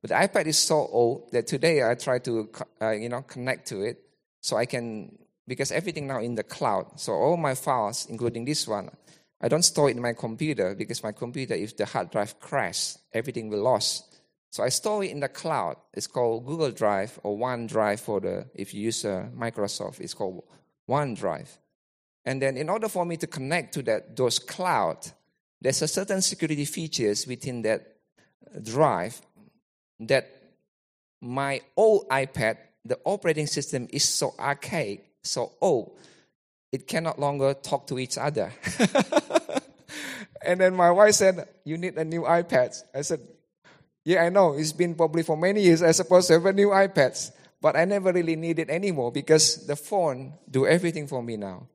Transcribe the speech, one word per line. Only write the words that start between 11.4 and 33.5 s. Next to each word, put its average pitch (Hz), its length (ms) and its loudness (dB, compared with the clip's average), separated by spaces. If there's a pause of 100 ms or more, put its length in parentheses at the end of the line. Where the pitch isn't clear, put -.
if 101 220 -6
the 104 80 -2
hard 95 260 -4
drive 107 300 -4
crash, - 560 -4 (160)
everything 117 360 -6
will 104 140 -2
lost. - 540 0 (340)
So - 140 -4
I 123 60 2
store 208 340 -2
it 175 60 -6
in 143 100 -8
the 139 80 -4
cloud. 120 480 -4 (160)
It's - 140 -8
called 120 400 -2
Google 151 240 -2
Drive 104 520 -2
or 104 140 -4
OneDrive 113 640 -2
for 104 180 -4
the, 95 360 -6
if 101 200 -12
you 104 80 -8
use, 113 220 -4
uh, 101 320 -4
Microsoft, 107 640 -6
it's 90 140 -10
called 95 280 -8 (460)
OneDrive. 110 600 -4 (760)
And 135 180 -4
then 135 140 0
in 156 120 -6
order 214 200 -2
for 185 160 -2
me 170 140 -4
to 165 80 -6
connect 151 480 -6
to 143 80 -6
that, 117 340 -4
those 127 220 0
cloud, 127 680 -2 (540)
there's 131 220 0
a 156 60 -2
certain 190 340 -2
security 156 420 -2
features 139 600 -2
within 123 360 -8
that 110 340 -2 (680)
drive 113 580 0 (800)
that 120 260 0 (960)
my 135 400 -4 (160)
old 214 320 4
iPad, 131 480 0 (280)
the 123 200 -4
operating 165 420 0
system 139 460 -4